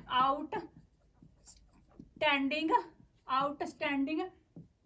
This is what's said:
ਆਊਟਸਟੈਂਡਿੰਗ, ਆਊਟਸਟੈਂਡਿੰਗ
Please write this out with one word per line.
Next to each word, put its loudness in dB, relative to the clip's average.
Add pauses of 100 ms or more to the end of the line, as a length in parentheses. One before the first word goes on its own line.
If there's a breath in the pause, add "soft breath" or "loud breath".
ਆਊਟਸਟੈਂਡਿੰਗ, -2 (580)
ਆਊਟਸਟੈਂਡਿੰਗ -2 (640)